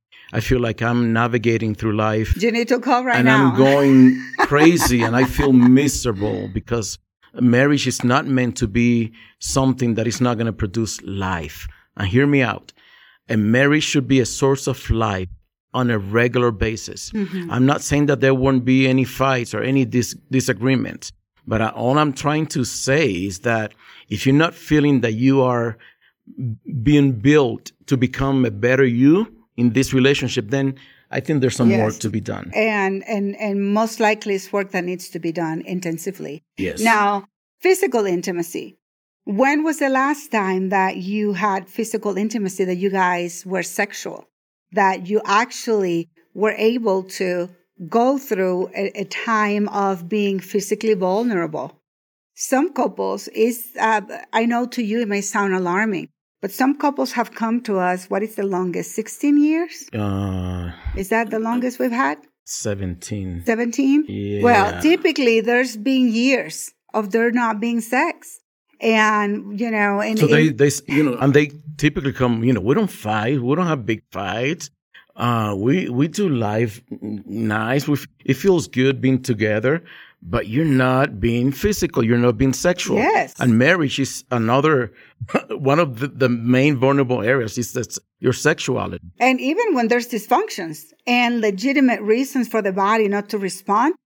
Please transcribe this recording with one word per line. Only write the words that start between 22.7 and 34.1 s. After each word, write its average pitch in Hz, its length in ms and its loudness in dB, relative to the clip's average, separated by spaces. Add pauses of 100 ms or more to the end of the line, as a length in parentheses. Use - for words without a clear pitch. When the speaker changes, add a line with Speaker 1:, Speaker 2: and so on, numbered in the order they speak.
Speaker 1:
is 92 300 -6
that 113 320 -2 (360)
if 107 180 -6
you're 135 100 6
not 165 180 2
feeling 143 460 2
that 113 140 0
you 135 280 4
are 120 340 0 (1040)
being 143 300 6
built 123 600 2 (140)
to 139 100 2
become 131 480 0
a 113 60 0
better 120 340 2
you 139 480 4 (240)
in 117 160 4
this 131 200 2
relationship, 131 580 2
then 135 240 0 (360)
I - 100 -4
think 147 200 0
there's 127 160 2
some 117 140 4
Speaker 2:
Yes. 113 140 2
Speaker 1:
work 107 160 -2
to 107 100 -4
be 107 100 -4
done. 98 340 -10
Speaker 2:
And, 196 540 0
and, 202 280 -4
and 202 360 -2
most 220 280 0
likely 214 340 0